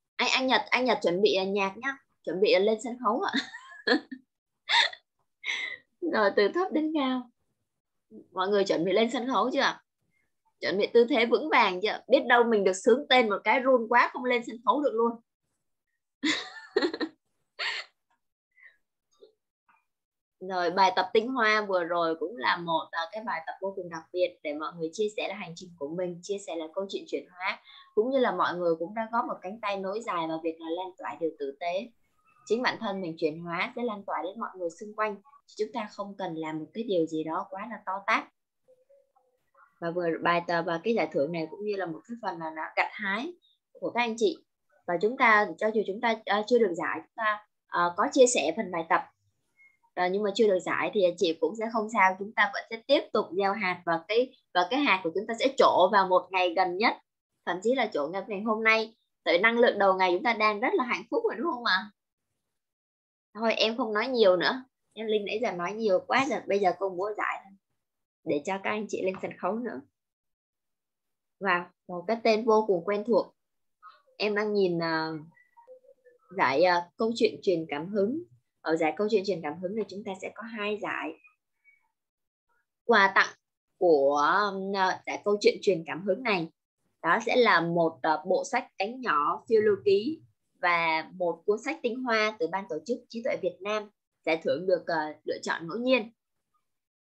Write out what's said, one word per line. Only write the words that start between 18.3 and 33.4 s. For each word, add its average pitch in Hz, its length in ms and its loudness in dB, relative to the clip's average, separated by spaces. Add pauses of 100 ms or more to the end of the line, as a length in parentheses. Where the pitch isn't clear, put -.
Rồi, 180 320 -2
bài 185 240 4
tập - 180 0
tinh 220 140 2
hoa 220 340 2
vừa 190 220 0
rồi 165 360 0
cũng 190 180 -6
là 196 200 0
một, 165 340 -2
à, 165 100 -6 (100)
cái 220 140 -10
bài 170 220 -4
tập 151 140 -10
vô 196 140 -4
cùng 175 140 -10
đặc 165 140 -12 (100)
biệt 175 300 -2
để 151 100 -6
mọi 151 240 -8
người 160 160 -4
chia 214 140 -2 (100)
sẻ 160 100 -4
lại 196 100 -10
hành 175 180 -12
trình 185 140 -16 (100)
của 143 80 -6
mình, 175 360 -6
chia 202 140 -6 (100)
sẻ 175 80 -8
lại 160 180 -8
câu 196 160 -6
chuyện 196 180 -8
chuyển 143 240 -6
hóa, 196 280 -8 (360)
cũng 220 140 2
như 269 100 2
là 233 120 4
mọi 170 240 0
người 175 240 2
cũng 170 140 -6
đã 226 180 -6
có 233 160 0
một 131 140 -6
cánh 202 200 -12
tay 202 160 -4
nối 196 280 -6
dài 175 220 -4
vào 160 160 -6
việc 165 160 -4
là 165 100 -10
lan 180 180 -4 (100)
tỏa 220 220 -10
điều 160 200 -2
tử 139 200 -8
tế. 180 320 -4 (540)
Chính 233 160 0
bản 226 180 -2
thân 196 220 -4
mình 165 160 -8
chuyển 165 260 -2